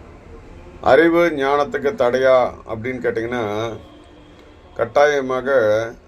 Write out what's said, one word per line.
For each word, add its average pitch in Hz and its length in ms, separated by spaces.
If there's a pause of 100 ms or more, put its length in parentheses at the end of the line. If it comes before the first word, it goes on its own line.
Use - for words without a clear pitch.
(800)
அறிவு 170 500
ஞானத்துக்கு 139 640
தடையா 127 560 (180)
அப்படின்னு 120 300
கேட்டிங்கன்னா, 113 760 (1000)
கட்டாயமாக 127 1200 (140)